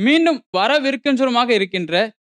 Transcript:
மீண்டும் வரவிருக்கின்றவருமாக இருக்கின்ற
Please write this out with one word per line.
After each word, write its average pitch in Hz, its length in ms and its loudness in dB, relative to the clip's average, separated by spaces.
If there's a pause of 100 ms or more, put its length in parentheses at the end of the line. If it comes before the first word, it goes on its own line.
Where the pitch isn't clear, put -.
மீண்டும் 311 420 2 (140)
வரவிருக்கின்றவருமாக 262 920 0
இருக்கின்ற 190 640 -2 (200)